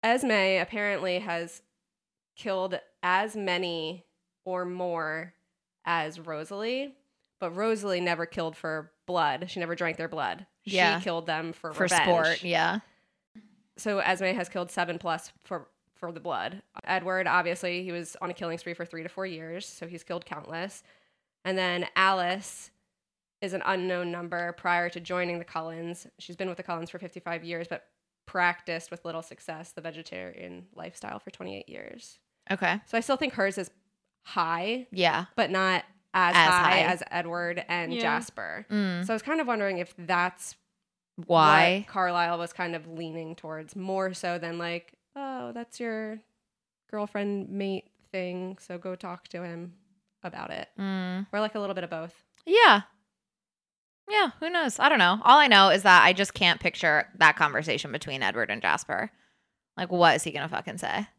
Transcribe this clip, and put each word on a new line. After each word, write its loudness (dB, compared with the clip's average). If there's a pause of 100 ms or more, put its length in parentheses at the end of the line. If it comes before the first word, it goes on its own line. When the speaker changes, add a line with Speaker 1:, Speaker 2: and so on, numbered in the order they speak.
Speaker 1:
Esme 2
apparently -2
has -8 (720)
killed -4 (220)
as 0
many -4 (380)
or -6
more -6 (520)
as -2
Rosalie, -8 (440)
but -6
Rosalie -2
never -2
killed -6
for -8 (140)
blood. 0
She -10
never -4
drank -4
their -8
blood. -6 (180)
Speaker 2:
Yeah. 2
Speaker 1:
She -10
killed -4
them -4
for -12
Speaker 2:
For 0
Speaker 1:
revenge. 4
Speaker 2:
sport, 2
yeah. 0 (1000)
Speaker 1:
So -2
Esme 0 (100)
has -6
killed -8
seven -4
plus -6 (120)
for, -10 (280)
for -10
the -12
blood. -6 (240)
Edward, -2
obviously, -2
he -8
was -10
on -6
a -8
killing -8
spree -10
for -10
three -12
to -10
four -10
years, -10
so -16
he's -16
killed -10
countless. -10 (640)
And -2
then -2
Alice 0 (680)
is -6
an -4
unknown -2
number -6
prior 0
to -12
joining -4
the -12
Cullens. -10 (120)
She's -16
been -6
with -8
the -12
Cullens -8
for -16
fifty-five -10
years, -8
but -10 (400)
practiced -2
with -14
little -8
success -16
the -16
vegetarian -14
lifestyle -12
for -18
twenty-eight -14
years. -18 (320)
Speaker 2:
Okay. 0
Speaker 1:
So -2
I 0
still 0
think -4
hers -2
is -8 (540)
high, -4
Speaker 2:
Yeah. 2 (100)
Speaker 1:
but 0
not 2 (300)
as 4
Speaker 2:
As 10
Speaker 1:
high 6
Speaker 2:
high. 4
Speaker 1:
as 0
Edward -6
and -4
Speaker 3:
Yeah. -4
Speaker 1:
Jasper. -4
Speaker 2:
Mm. -2
Speaker 1:
So -2
I -2
was -6
kind -2
of -2
wondering -2
if -8
that's -2 (720)
Speaker 2:
Why? 8
Speaker 1:
what -20
Carlisle 0
was -8
kind -4
of -10
leaning -10
towards, -12
more -4
so -4
than, -6
like, -8 (220)
"Oh, -8
that's -14
your -6 (720)
girlfriend -4
mate -6 (200)
thing, -8
so -14
go -10
talk -14
to -10
him -12 (480)
about -10
it." -10 (100)
Speaker 2:
Mm. -6
Speaker 1:
Or, -4
like, -4
a -6
little -4
bit -6
of -10
both. -12 (220)
Speaker 2:
Yeah. 8 (1300)
Yeah, 4
who -4
knows? 0
I 6
don't 6
know. 6
All 12
I 8
know 12
is 6
that 12
I 10
just 0
can't 4
picture 2
that 8
conversation 0
between -6
Edward 0
and -4
Jasper. -2 (680)
Like, -4
what 8
is 0
he -6
gonna -6
fucking -6
say? -4 (120)